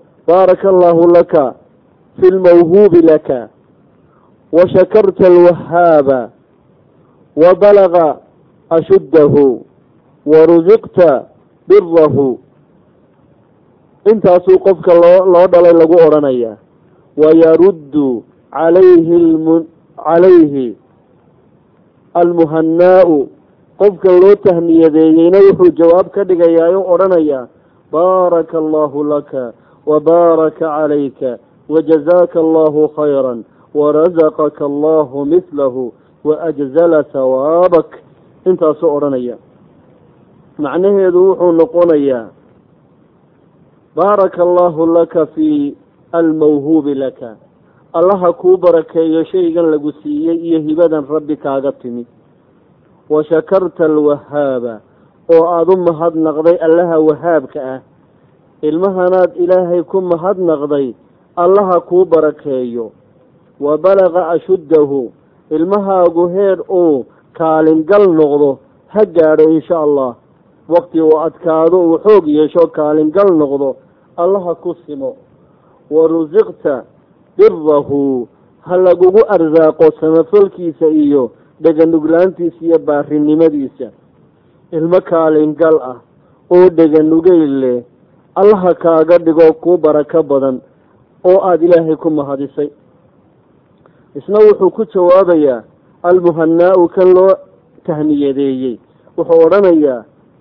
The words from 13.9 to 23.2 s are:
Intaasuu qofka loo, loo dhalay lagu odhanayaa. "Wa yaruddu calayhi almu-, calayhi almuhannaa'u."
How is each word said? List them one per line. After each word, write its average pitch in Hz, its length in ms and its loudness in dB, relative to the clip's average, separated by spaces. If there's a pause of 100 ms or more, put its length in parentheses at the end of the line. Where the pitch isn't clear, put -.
Intaasuu 185 540 2
qofka 175 360 0
loo, 175 300 4
loo 180 220 4
dhalay 175 260 4
lagu 165 220 4 (120)
odhanayaa. 127 480 -2 (640)
"Wa 151 180 4
yaruddu 160 880 0 (300)
calayhi 170 600 2
almu-, 160 500 0 (320)
calayhi 156 800 2 (1400)
almuhannaa'u." 170 1120 0 (520)